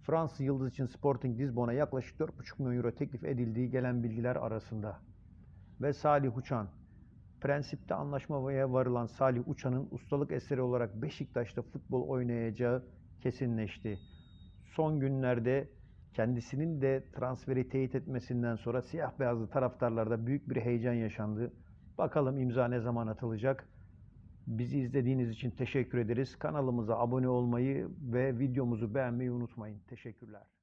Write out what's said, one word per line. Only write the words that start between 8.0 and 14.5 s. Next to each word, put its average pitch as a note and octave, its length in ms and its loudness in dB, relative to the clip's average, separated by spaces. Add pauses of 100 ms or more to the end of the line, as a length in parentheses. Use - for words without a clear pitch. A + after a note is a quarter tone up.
varılan B2 340 4
Salih B2 420 2
Uçan'ın C3 420 0
ustalık C#3+ 420 0
eseri C#3 280 -2
olarak A#2+ 420 0
Beşiktaş'ta B2+ 600 -4
futbol - 460 -2
oynayacağı A#2+ 760 0 (360)
kesinleşti. A2 800 -2 (680)